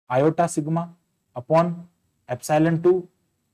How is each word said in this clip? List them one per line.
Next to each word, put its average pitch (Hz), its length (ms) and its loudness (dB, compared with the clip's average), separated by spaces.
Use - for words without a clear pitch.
iota 151 380 2
sigma 165 360 -4
upon 165 340 0
epsilon 160 540 0
two 180 200 4